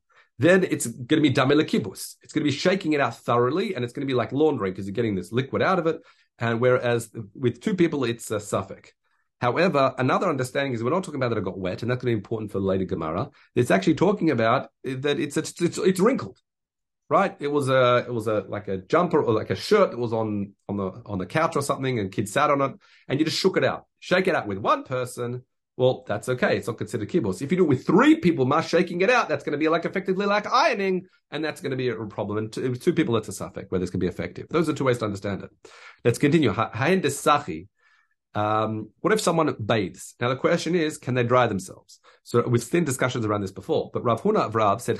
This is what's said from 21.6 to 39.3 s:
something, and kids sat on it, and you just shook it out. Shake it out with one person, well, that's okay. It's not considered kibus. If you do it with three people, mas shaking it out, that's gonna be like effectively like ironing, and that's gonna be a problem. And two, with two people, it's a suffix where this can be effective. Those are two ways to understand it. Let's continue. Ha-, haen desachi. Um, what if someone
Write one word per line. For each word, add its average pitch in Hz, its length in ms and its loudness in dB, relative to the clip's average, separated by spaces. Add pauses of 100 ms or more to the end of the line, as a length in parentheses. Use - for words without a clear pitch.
something, 131 380 -2
and 95 100 -4
kids 101 220 -4
sat 147 180 2
on 139 120 2
it, 131 100 0 (380)
and 139 100 0
you 156 60 2
just 156 120 -4
shook 185 200 2
it 135 80 2
out. 82 220 -2 (120)
Shake 185 300 0
it 156 60 2
out 113 120 -2
with 98 120 -6
one 277 260 0
person, 123 580 -6 (320)
well, 127 300 2
that's 107 220 -6
okay. 127 300 0
It's 95 100 -6
not 117 100 -4
considered 107 300 -6
kibus. 110 340 -2
If 135 100 -4
you 180 60 2
do 185 60 6
it 151 60 2
with 127 180 0
three 285 300 6
people, 139 280 2
mas 151 220 2
shaking 175 320 2
it 196 100 2
out, 240 200 2
that's 143 160 -4
gonna 147 120 -4
be 156 120 2
like 165 160 0
effectively 190 400 -2
like 208 200 0
ironing, 202 600 0 (260)
and 143 100 -6
that's 151 200 -6
gonna 131 160 -4
be 127 100 -2
a 117 80 -2 (100)
problem. 104 320 -4
And 110 140 -4
two, 127 200 -4
with 120 120 -6
two 180 80 2
people, 131 240 2
it's 107 140 -2
a - 20 -8
suffix - 400 -12
where 95 80 0
this 90 100 -4
can 92 120 -4
be 92 60 0
effective. 82 420 -8
Those 160 180 0
are 147 60 0
two 139 100 -4
ways 123 140 2
to 117 80 -4
understand 98 380 -6
it. - 60 -16 (540)
Let's 120 140 2
continue. 143 340 4
Ha-, 107 220 -2
haen 156 280 0
desachi. 101 640 0 (680)
Um, 107 540 -2 (100)
what 185 140 2
if 208 80 0
someone 160 340 2 (100)